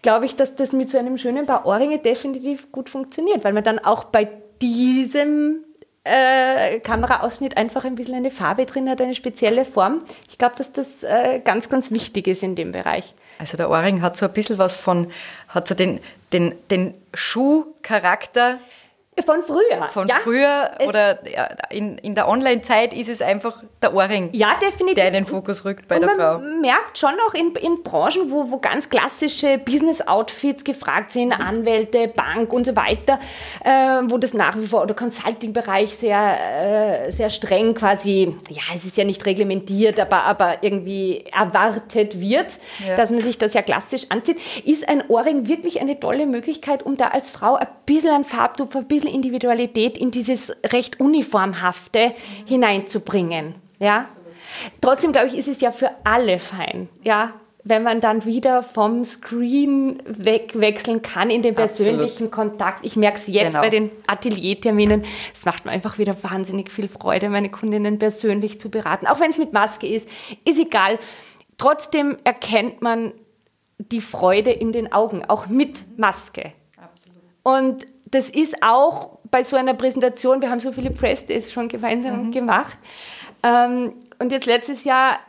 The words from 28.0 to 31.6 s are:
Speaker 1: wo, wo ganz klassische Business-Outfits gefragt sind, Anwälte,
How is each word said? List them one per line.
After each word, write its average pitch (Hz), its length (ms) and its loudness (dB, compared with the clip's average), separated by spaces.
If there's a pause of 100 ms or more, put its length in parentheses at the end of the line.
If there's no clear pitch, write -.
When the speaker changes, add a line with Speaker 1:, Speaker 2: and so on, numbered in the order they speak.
Speaker 1:
wo, 277 180 -2
wo 254 80 -4
ganz - 320 -2
klassische 285 680 0
Business-Outfits 269 1040 0
gefragt 208 480 -4
sind, 247 220 0
Anwälte, 220 760 0